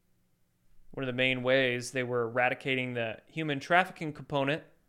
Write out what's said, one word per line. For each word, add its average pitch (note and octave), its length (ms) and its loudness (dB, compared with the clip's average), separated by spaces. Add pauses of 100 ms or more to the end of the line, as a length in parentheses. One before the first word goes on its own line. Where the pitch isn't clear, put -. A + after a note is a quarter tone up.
(920)
one C#3 100 -8
of C3+ 40 -4
the B2+ 60 -2
main B2+ 300 2
ways B2+ 480 2
they C3 120 -2
were B2 200 0
eradicating B2+ 720 0
the A2+ 320 -4
human D#3 320 -4
trafficking F3 540 0
component. C#3+ 500 -2 (260)